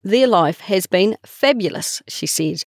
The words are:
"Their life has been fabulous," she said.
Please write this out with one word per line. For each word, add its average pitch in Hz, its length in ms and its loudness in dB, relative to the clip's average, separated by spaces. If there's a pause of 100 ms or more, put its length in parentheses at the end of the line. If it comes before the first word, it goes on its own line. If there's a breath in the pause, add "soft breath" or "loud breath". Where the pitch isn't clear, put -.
"Their 240 240 2
life 165 320 2
has 190 260 -2
been 190 400 0
fabulous," 233 800 -2
she - 200 -10
said. 156 440 -4